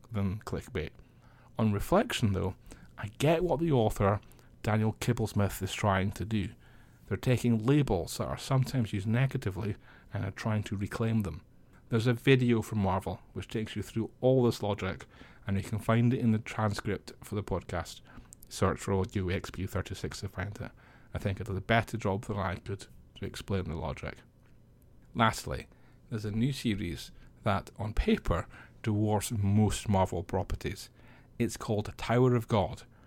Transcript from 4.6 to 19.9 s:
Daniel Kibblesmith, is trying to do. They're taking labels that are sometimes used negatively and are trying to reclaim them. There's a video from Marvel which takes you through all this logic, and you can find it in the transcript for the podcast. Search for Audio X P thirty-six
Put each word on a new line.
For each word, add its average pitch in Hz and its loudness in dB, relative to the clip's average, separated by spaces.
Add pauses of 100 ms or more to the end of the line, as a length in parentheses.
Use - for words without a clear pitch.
Daniel 110 2
Kibblesmith, 104 0
is 92 -4
trying 98 2
to - -6
do. 104 -2 (600)
They're 104 -2
taking 117 2
labels 127 2
that 98 -4
are 67 -4
sometimes 131 0
used 98 -4
negatively 110 0 (380)
and 104 -2
are 101 -4
trying 107 -2
to 101 -6
reclaim 110 0
them. 80 -6 (480)
There's 113 2
a 127 4
video 120 6
from 107 -2
Marvel 92 0 (120)
which - -8
takes 110 -6
you 101 -4
through - -4 (100)
all 127 6
this 117 2
logic, 101 -2 (420)
and 98 0
you 95 0
can - -4
find 117 4
it - -2
in 117 4
the 107 4
transcript 107 -2 (100)
for - -10
the 101 -2
podcast. - -4 (480)
Search - 0
for - -2
Audio 95 0
X 92 -4
P 92 -6
thirty-six - -6